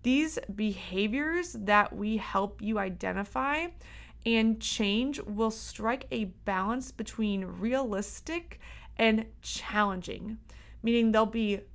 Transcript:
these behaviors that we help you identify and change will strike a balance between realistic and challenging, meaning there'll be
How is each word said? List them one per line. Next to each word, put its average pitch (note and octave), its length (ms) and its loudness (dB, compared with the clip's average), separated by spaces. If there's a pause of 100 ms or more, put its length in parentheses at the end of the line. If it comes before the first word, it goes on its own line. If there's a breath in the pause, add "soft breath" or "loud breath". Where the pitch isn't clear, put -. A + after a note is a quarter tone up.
these C#4+ 340 4 (160)
behaviors G#3+ 1000 0
that G#3 420 4
we G#3+ 220 -2
help G3+ 440 -2
you G#3+ 160 -2
identify G#3 880 -2 (560 loud breath)
and A3+ 380 4
change A3+ 600 0
will A3 300 0
strike - 600 -4
a A3+ 140 0
balance G3+ 640 -2
between G#3 540 -2
realistic A3+ 1120 -2 (380 loud breath)
and A3 280 4 (160)
challenging, G3+ 960 -2 (460 loud breath)
meaning A3+ 280 6
there'll A3 140 6
be G#3+ 360 0 (120)